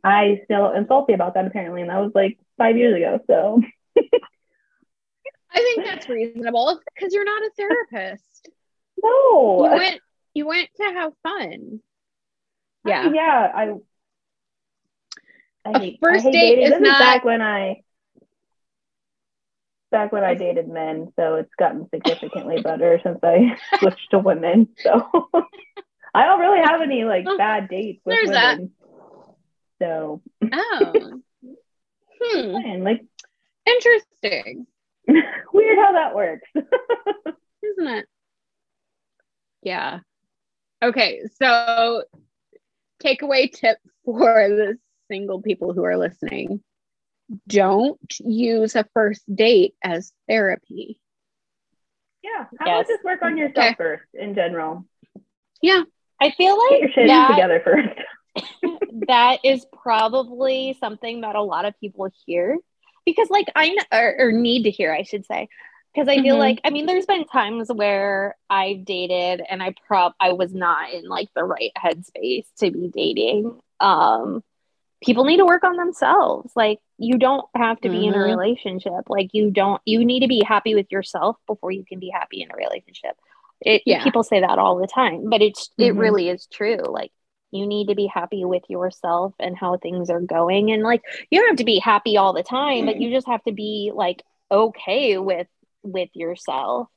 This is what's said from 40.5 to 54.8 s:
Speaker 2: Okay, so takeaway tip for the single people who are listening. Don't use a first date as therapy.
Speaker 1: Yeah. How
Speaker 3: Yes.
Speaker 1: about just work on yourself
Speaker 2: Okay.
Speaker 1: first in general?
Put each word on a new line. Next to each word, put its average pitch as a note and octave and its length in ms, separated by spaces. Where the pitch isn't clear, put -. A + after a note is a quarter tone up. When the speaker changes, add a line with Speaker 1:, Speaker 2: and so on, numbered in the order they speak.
Speaker 2:
Okay, A#3 420
so A#3 600
takeaway C#4 480
tip - 260
for A#3 180
the G#3+ 540
single G3 300
people F3+ 320
who F3+ 100
are F3+ 140
listening. F3+ 640
Don't G3+ 540
use A3+ 560
a G#3+ 160
first G#3+ 300
date A3 480
as F3+ 300
therapy. G3+ 680
Speaker 1:
Yeah. G4 220
How D#4 100
Speaker 3:
Yes. E4+ 180
Speaker 1:
about - 20
just A4+ 160
work F#4 180
on E4 140
yourself C#4+ 300
Speaker 2:
Okay. A3+ 120
Speaker 1:
first D#3+ 360
in G3+ 200
general? E3+ 520